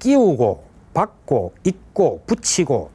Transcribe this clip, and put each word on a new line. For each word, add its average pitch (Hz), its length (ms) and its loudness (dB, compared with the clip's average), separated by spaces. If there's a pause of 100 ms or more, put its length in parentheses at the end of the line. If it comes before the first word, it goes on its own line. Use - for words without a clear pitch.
끼우고, 175 640 2 (280)
받고, 135 720 -4
입고, - 640 -2
붙이고, 143 680 -2